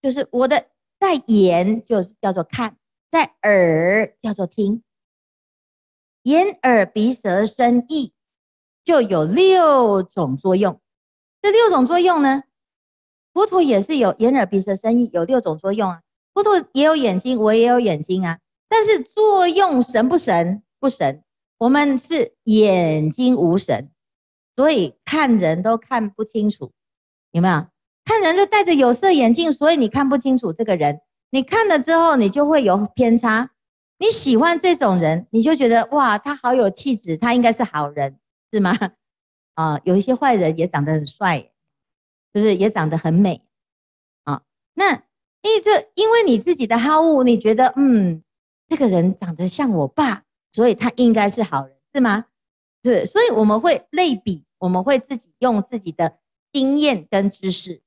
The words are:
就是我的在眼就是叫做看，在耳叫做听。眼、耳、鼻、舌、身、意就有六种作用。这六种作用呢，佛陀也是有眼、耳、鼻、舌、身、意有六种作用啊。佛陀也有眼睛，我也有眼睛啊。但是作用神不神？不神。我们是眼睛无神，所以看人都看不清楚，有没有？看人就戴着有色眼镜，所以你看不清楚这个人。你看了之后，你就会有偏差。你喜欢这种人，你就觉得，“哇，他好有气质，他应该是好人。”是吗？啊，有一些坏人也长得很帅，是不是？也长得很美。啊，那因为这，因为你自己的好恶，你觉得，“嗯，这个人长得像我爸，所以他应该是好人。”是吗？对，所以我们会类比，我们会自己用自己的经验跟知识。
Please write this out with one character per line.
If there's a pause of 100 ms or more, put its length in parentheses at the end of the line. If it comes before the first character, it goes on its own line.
就
是
我
的 (320)
在
眼
就
是
叫
做
看， (340)
在
耳
叫
做
听。 (1400)
眼、
耳、
鼻、
舌、
身、
意 (720)
就
有
六
种
作
用。 (600)
这
六
种
作
用
呢， (880)
佛
陀
也
是
有
眼、
耳、
鼻、
舌、
身、
意
有
六
种
作
用
啊。 (300)
佛
陀
也
有
眼
睛，
我
也
有
眼
睛
啊。 (300)
但
是
作
用
神
不
神？ (160)
不
神。 (340)
我
们
是 (100)
眼
睛
无
神， (640)
所
以 (100)
看
人
都
看
不
清
楚， (600)
有
没
有？ (380)
看
人
就
戴
着
有
色
眼
镜，
所
以
你
看
不
清
楚
这
个
人。 (300)
你
看
了
之
后，
你
就
会
有
偏
差。 (480)
你
喜
欢
这
种
人，
你
就
觉
得
，“哇，
他
好
有
气
质，
他
应
该
是
好
人。” (320)
是
吗？ (760)
啊，
有
一
些
坏
人
也
长
得
很
帅， (840)
是
不
是？
也
长
得
很
美。 (800)
啊， (320)
那 (380)
因
为
这，
因
为
你
自
己
的
好
恶，
你
觉
得
，“嗯， (420)
这
个
人
长
得
像
我
爸， (280)
所
以
他
应
该
是
好
人。” (180)
是
吗？ (580)
对，
所
以
我
们
会
类
比， (140)
我
们
会
自
己
用
自
己
的 (320)
经
验
跟
知
识。